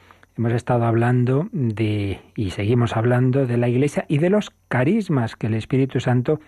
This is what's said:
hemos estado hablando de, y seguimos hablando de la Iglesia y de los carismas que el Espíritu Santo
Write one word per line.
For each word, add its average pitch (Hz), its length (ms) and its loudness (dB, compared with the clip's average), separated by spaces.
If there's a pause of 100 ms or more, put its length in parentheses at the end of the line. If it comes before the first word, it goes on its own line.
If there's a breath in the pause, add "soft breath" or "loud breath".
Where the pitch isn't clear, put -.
(360 soft breath)
hemos 117 180 0
estado 120 320 0
hablando 123 640 2
de, 107 720 -2 (140)
y 101 140 -4
seguimos 113 480 0
hablando 123 480 2
de 120 120 -2
la 120 100 2
Iglesia 127 400 0
y 143 100 0
de 175 140 2
los 208 200 0 (180)
carismas 135 680 0
que - 100 -6
el 110 80 -2
Espíritu 131 460 0
Santo 127 480 0